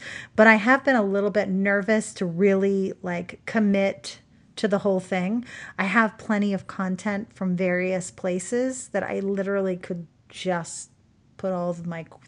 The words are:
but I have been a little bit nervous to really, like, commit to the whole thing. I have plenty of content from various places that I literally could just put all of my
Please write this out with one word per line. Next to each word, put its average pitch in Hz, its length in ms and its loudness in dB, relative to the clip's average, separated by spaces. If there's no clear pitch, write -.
but 220 100 8
I 220 100 10
have 247 300 4
been 269 100 4
a 226 60 4
little 202 300 0
bit 196 180 0
nervous 202 680 0
to 185 120 -2
really, 190 760 2
like, 180 460 -8
commit 196 720 0
to 220 100 0
the 196 120 0
whole 196 200 2
thing. 190 440 -2
I 190 60 -2
have 220 340 2
plenty 202 340 0
of 185 140 -6
content 196 680 -6
from 185 220 -2
various 180 560 -2
places 240 800 -4
that 196 120 -2
I 196 200 -4
literally 196 560 -2
could 175 280 -10
just - 600 -6
put 190 160 -4
all 175 180 -2
of 170 160 -10
my 165 180 -8